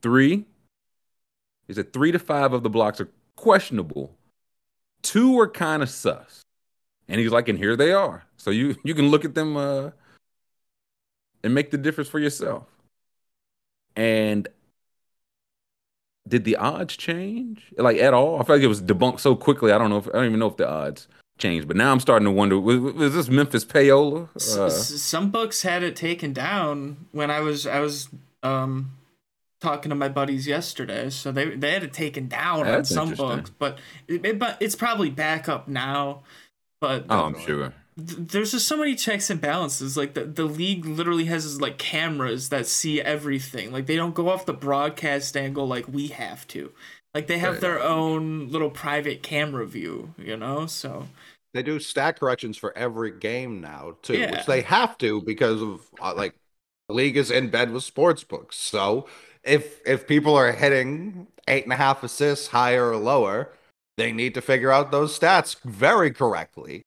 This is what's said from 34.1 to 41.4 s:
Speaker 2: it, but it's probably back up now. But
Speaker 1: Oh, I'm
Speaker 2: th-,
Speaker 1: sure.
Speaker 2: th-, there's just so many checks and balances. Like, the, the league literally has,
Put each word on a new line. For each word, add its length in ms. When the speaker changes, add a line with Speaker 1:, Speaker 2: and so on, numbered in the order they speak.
Speaker 2:
it, 140
but 220
it's 140
probably 360
back 360
up 220
now. 540
But 300
Speaker 1:
Oh, 140
I'm 100
Speaker 2:
th-, 120
Speaker 1:
sure. 260
Speaker 2:
th-, 220
there's 340
just 160
so 80
many 180
checks 360
and 100
balances. 560
Like, 180
the, 100
the 200
league 400
literally 420
has, 340